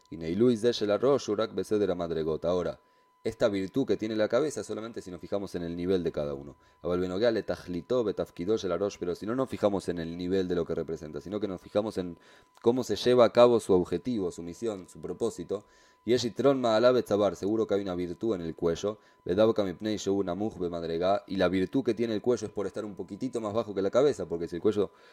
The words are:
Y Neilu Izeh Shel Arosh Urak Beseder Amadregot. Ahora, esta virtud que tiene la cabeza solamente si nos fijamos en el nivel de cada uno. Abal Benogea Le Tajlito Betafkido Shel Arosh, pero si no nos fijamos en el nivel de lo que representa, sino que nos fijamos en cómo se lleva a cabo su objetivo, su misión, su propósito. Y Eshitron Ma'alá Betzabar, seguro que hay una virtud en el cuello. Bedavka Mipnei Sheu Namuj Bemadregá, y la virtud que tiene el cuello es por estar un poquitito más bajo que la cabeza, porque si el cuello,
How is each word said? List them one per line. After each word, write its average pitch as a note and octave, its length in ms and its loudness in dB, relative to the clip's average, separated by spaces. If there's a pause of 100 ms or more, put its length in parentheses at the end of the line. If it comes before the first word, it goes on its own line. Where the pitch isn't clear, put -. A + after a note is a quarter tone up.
(120)
Y F2+ 60 -12
Neilu F#2 340 2
Izeh A#2 220 2
Shel G#2 180 -2
Arosh A#2+ 360 2
Urak G#2+ 280 -2
Beseder G2 340 0
Amadregot. E2 560 -2
Ahora, F2 340 -2 (420)
esta A#2 280 0
virtud G2+ 360 -2
que G2+ 120 0
tiene A2 180 -4
la G#2+ 140 2
cabeza B2+ 340 0
solamente G#2+ 380 -10
si F2+ 100 -14
nos F2 80 -12
fijamos G2 340 -6
en F2 100 -4
el E2+ 120 -6
nivel F2 300 0
de D#2+ 80 -2
cada D2 200 -4
uno. C#2+ 220 -12 (260)
Abal F2+ 200 0
Benogea F#2 300 0
Le G#2+ 120 0
Tajlito F#2 640 -2
Betafkido F2+ 500 -2
Shel F#2+ 160 -2
Arosh, G2 260 -2
pero F2 160 -4
si F#2 120 -10
no A#2 100 -4
nos C3 140 -2
fijamos G2+ 400 0
en E2+ 100 -4
el E2 180 -6
nivel F2+ 300 0
de F2+ 80 0
lo E2+ 100 0
que E2 80 -6
representa, D#2 460 -6
sino F2+ 220 -8
que G2+ 80 -4
nos F2+ 100 -8
fijamos G#2 380 -2
en F2+ 200 -6 (440)
cómo A#2+ 240 2
se G#2 100 -2
lleva B2 300 6
a G#2+ 80 4
cabo A#2+ 260 8
su - 140 2
objetivo, F2+ 580 0
su E2+ 100 -12
misión, F2+ 460 -8
su E2 140 -20
propósito. F2+ 640 -4 (400)
Y A2 80 2
Eshitron B2 480 2
Ma'alá A#2+ 320 6
Betzabar, G2+ 420 2
seguro G#2+ 320 0
que G#2 60 0
hay G2 80 2
una G2 120 -4
virtud F2+ 420 -2
en F2 60 -6
el E2 140 -6
cuello. E2+ 440 -2 (260)
Bedavka A2 400 4
Mipnei G2+ 320 -4
Sheu G2 260 0
Namuj G2+ 340 -4
Bemadregá, E2+ 720 0
y F#2+ 80 -6
la F#2 140 4
virtud F#2+ 340 0
que A#2 100 2
tiene A2+ 220 -2
el G2 60 -2
cuello G#2+ 260 0
es F#2 60 -10
por G2 140 -4
estar G#2 180 -8
un G2+ 100 -12
poquitito G2+ 460 -6
más G#2 120 -4
bajo G#2+ 220 -2
que F#2+ 60 0
la G2 100 2
cabeza, A#2+ 360 2
porque E2+ 200 -4
si - 80 -6
el E2 60 -4
cuello, G2+ 300 2 (220)